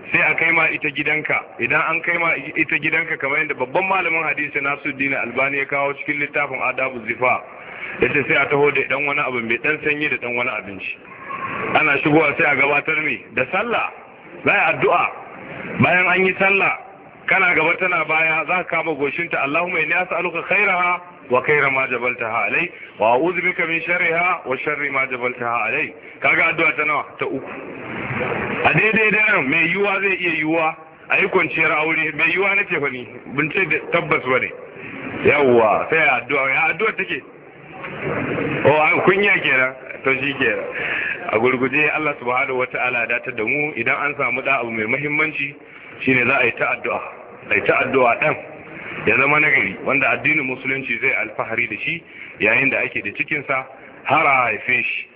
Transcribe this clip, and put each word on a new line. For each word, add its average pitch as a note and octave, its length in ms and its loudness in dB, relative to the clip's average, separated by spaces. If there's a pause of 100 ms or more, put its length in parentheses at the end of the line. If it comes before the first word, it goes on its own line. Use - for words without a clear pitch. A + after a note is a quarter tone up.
(100)
sai E3+ 100 2
a D#3 140 2
kai E3 160 0
ma E3 180 2
ita D3+ 200 -4
gidanka. D3 480 -2 (220)
Idan C3+ 300 0
an D#3+ 120 -2
kai E3+ 160 -2
ma E3 180 0
ita D3+ 440 -2
gidanka, D#3 380 -2
kamar C#3 220 -2
yadda D3 160 -2
babban C3 320 -2
malamin F3 360 0
hadisi D3 380 -2
Nasiruddin C#3 540 -2
Albani B2+ 420 -2
ya C#3 80 -2
kawo C#3 280 -2
cikin C#3+ 260 -6
littafin C#3+ 420 -2
Adabu B2+ 460 -2
Zifa, A2+ 340 0 (600)
ya B2 80 4
ce C3+ 180 2
sai D#3 80 2
a C#3+ 120 4
taho C#3+ 240 4
da C3+ 180 0
dan C3+ 160 -2
wani C#3+ 160 -2
abu B2+ 200 -2
mai A2+ 220 0
dan D3+ 200 0
sanyi D3 260 0
da B2+ 80 0
dan A#2+ 180 -6
wani B2 140 -2
abinci. G2+ 480 -8 (760)
Ana D3 280 4
shigowa D3+ 340 4
sai D#3+ 140 4
a C#3+ 40 2
gabatar C#3+ 480 0
ne C3 200 -4 (100)
da B2 180 0
sallah, G3+ 360 -2 (580)
za - 60 4
a F#3 40 4
yi E3 180 2
addu'a. D3+ 320 2 (720)
Bayan F3 280 4
an F#3 180 4
yi F#3 140 2
sallah, F#3+ 380 2 (500)
kana F3+ 280 4
gaba D#3+ 220 4
tana F3+ 280 0
baya, D#3+ 420 2
za F3+ 160 0
ka F3 120 -4
kama D#3+ 200 0
goshinta, D3 480 -2
"Allahumma E3+ 360 0
inni D#3 140 0
as'aluka F3 560 -2
khairaha F3+ 520 2 (280)
wa B2 140 4
khaira C#3+ 280 4
ma C3 160 0
jabaltaha A#2 640 -2
alai, E3 200 0 (280)
wa A2+ 160 6
a'udhu E3+ 260 2
bika F3+ 260 0
min E3 140 -2
sharriha F3 640 2
wa - 120 0
sharri D3 340 -2
ma C3+ 160 2
jabaltaha A#2+ 600 -2
alai." C3+ 260 -2 (260)
Kaga D#3 320 2
addu'a D#3+ 240 2
ta D3+ 80 0
nawa? D3 220 0 (140)
Ta C#3 60 0
uku. C3 260 -4 (1120)
A C#3+ 80 4
daidai G3+ 380 4
da G#3+ 200 4
nan, E3+ 180 2
mai E3 200 2
yiwuwa G3 320 0
zai G3 140 0
iya E3+ 220 -2
yiwuwa D#3 380 0 (340)
a C3+ 80 2
yi F3+ 100 2
kwanciyar E3 440 2
aure, D#3 460 0
mai D#3+ 140 2
yiwuwa F#3+ 240 0
nake F#3 240 0
fa C#3 100 0
ni, B2 180 -8 (280)
bin D3 160 0
ce E3 140 2
da D#3 120 0 (140)
tabbas D#3 320 2
ba B2+ 160 2
ne. G2 120 -2 (760)
Yawwa, A2+ 640 6
sai D#3 80 2
a D3 240 4
addu'a, C3+ 300 0
ya C#3+ 180 2
addu'a F#3+ 280 0
take? F3 260 -6 (1400)
Oh, D3+ 160 6
an D#3 200 2
kunya G3 400 4
kenan, C3 320 2 (300)
to C3+ 180 2
shi C#3 120 -2
kenan. A2 320 0 (680)
A A2 80 2
gurguje, C3 560 2
Allah D3+ 240 -2
subhanahu B2+ 400 -2
wa B2+ 80 2
ta'ala B2 320 -2
ya A2+ 80 0
datar A#2+ 280 -4
da A2+ 80 -2
mu. D3 320 -2
Idan A#2 200 0
an C#3+ 220 -4
samu B2+ 260 -2
da C#3 160 0
abu A#2+ 120 -4
mai A2 140 -2
muhimmanci, D3 680 -2 (460)
shine B2+ 260 4
za C3+ 100 4
a B2+ 80 4
yi A2+ 120 2
ta C3 200 0
addu'a, A2+ 240 -4 (480)
a G#2+ 60 0
yi G2+ 100 2
ta - 200 4
addu'a B2 340 4
ɗan D3+ 160 2 (720)
ya G#2+ 100 4
zama C#3+ 220 4
nagari, C3+ 360 2 (100)
wanda C3+ 240 2
addinin C3 360 0
musulunci C3 560 -4
zai C3 120 2
alfahari A2+ 540 -4
da G#2+ 100 -6
shi D#3+ 260 -6 (360)
yayin A#2 300 4
da A2+ 100 0
ake A#2+ 220 -2
da G2+ 160 -6
cikinsa C#3+ 480 -4 (380)
har D#3 220 2
a C3+ 200 6
haife A#2 380 0
shi. - 320 -6